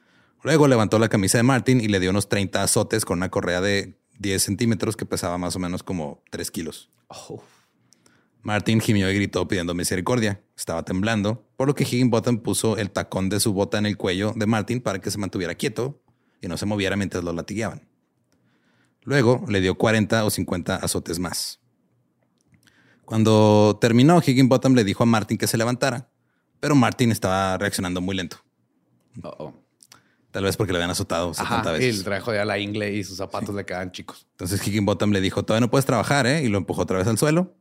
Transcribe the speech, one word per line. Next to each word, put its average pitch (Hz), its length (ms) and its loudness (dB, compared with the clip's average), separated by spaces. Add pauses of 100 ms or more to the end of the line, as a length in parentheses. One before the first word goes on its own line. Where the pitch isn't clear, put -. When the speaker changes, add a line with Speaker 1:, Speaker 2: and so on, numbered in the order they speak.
(440)
Speaker 1:
Luego 147 240 6
levantó 110 320 4
la 113 100 4
camisa 98 300 2
de 113 40 2
Martin 127 380 2
y 110 60 -2
le 98 120 2
dio 92 120 0
unos 98 180 -2
treinta 98 320 -2
azotes 98 440 0
con 90 140 -4
una 90 100 -4
correa 90 320 -2
de 98 360 -2 (220)
diez 95 240 -2
centímetros 107 520 -2
que - 100 -8
pesaba 87 340 -4
más 87 160 -4
o 95 40 -6
menos 90 220 -6
como 76 480 -8
tres 85 220 -10
kilos. - 400 -12 (160)
Speaker 2:
Oh. - 340 -16 (1000)
Speaker 1:
Martin 104 360 2
gimió 101 300 2
y 98 60 2
gritó 95 320 0
pidiendo 87 260 -2
misericordia. 98 680 -2 (120)
Estaba 82 300 -6
temblando, 104 640 -2 (100)
por 135 100 0
lo 143 60 2
que 143 100 -2
Higginbotham 120 560 2
puso 110 380 -2
el 101 140 -4
tacón 92 380 -4
de 101 100 0
su 107 140 0
bota 98 260 -2
en 104 80 0
el 98 100 -2
cuello 101 380 -2
de 107 100 -2
Martin 117 360 0
para 98 180 -4
que 101 100 -8
se 98 80 -6
mantuviera 92 380 -6
quieto 131 480 -6 (380)
y 98 60 -10
no 82 100 -6
se 104 100 -6
moviera 98 280 -2
mientras 92 280 -4
lo 85 100 -4
latigueaban. 95 540 -8 (1120)
Luego 127 480 2
le 98 120 2
dio 92 180 2
cuarenta 110 460 2
o 104 40 0
cincuenta 92 460 -4
azotes 87 420 -4
más. - 420 -8 (1400)
Cuando 107 760 6
terminó, 127 400 6
Higginbotham 131 540 4
le 120 80 6
dijo 98 200 0
a - 20 4
Martin 110 320 2
que 110 100 -2
se 120 100 0
levantara, 123 520 -2 (500)
pero 147 160 2
Martin 117 360 4
estaba 95 460 0
reaccionando 92 440 -4
muy 95 140 -4
lento. 90 220 -8 (840)
Speaker 2:
Uh-oh. - 420 -16 (720)
Speaker 1:
Tal 98 80 -6
vez 95 140 0
porque 95 160 -2
le 87 60 0
habían 87 120 -2
azotado 87 400 -2
Speaker 2:
Ajá, - 140 -4
Speaker 1:
setenta 104 320 -2
Speaker 2:
y - 20 0
Speaker 1:
veces. 120 200 0
Speaker 2:
le 92 40 -8
trajo 101 300 -6
ya 104 100 0
la 104 160 -2
ingle 104 340 -4
y 101 120 -4
sus 90 100 -14
zapatos 101 360 -8
Speaker 1:
Sí. 101 40 -6
Speaker 2:
le 98 100 -6
quedaban 92 280 -8
chicos. - 380 -18
Speaker 1:
Entonces 92 360 -4
Higginbottom 104 440 2
le 98 100 2
dijo, 95 240 -2
"Todavía 110 200 2
no 107 60 -4
puedes 139 140 2
trabajar, 135 420 2
¿eh?". 151 160 0
Y 117 60 0
lo 101 80 0
empujó 90 240 -4
otra 92 160 -2
vez 92 100 0
al 113 100 0
suelo. 160 440 2